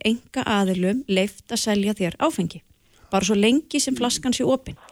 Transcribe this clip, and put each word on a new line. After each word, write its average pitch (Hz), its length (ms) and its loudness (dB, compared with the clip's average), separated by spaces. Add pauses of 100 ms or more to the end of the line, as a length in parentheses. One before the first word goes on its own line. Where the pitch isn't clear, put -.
einkaaðilum 202 1040 0
leyft 196 400 -2
að 233 100 -4
selja 208 360 0
þér 175 240 -4
áfengi. 202 420 -2 (500)
Bara 196 140 2
svo 202 100 2
lengi 226 460 2
sem 262 160 -2
flaskan 247 360 -2
sé 247 120 -2
opin 262 320 -2 (160)